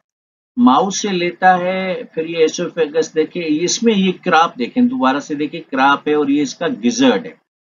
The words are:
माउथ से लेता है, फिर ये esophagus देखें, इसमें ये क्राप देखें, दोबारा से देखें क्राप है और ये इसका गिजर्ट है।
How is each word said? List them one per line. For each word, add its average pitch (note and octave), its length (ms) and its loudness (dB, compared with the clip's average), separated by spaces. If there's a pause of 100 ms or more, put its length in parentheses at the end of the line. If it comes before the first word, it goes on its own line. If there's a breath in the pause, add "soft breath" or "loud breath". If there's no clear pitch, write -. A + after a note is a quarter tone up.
(600)
माउथ C#3+ 320 4
से G3+ 200 -4
लेता F3+ 440 2
है, F#3 480 -4
फिर D#3+ 220 -8
ये E3 220 2
esophagus D#3+ 680 -4
देखें, D#3+ 280 -2
इसमें E3+ 520 0
ये F#3+ 180 2
क्राप E3+ 460 0
देखें, B2 300 0
दोबारा C3 320 0
से D3 160 -8
देखें D3+ 260 -6
क्राप C#3 460 0
है D3+ 80 0
और D3 160 0
ये D3 100 2
इसका - 260 -4
गिजर्ट A2+ 580 2
है। - 160 -18 (360)